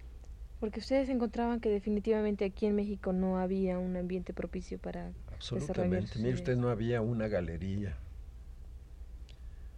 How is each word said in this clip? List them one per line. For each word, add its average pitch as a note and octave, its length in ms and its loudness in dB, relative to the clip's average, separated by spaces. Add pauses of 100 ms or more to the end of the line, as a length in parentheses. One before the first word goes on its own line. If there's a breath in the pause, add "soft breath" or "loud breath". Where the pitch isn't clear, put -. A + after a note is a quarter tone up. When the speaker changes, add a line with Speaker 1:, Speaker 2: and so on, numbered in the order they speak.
(600)
Speaker 1:
Porque G#3+ 200 -2
ustedes C4 300 4
encontraban A#3 500 2
que A#3 80 0
definitivamente G#3 800 2
aquí G3 180 0
en G#3 100 6
México G#3 380 0
no F#3 240 4
había F#3 420 2
un F#3 200 0
ambiente F3+ 340 -2
propicio F#3 460 -4
para F2+ 300 -6
desarrollar - 260 -10
Speaker 2:
Absolutamente. F#2+ 720 2
Speaker 1:
sus - 100 -6
Speaker 2:
Mire A2 140 2
Speaker 1:
ideas. B2 100 0
Speaker 2:
usted, B2+ 160 2
no B2 140 4
había A2+ 320 2
una A2 260 2
galería. F2+ 680 0 (1800 loud breath)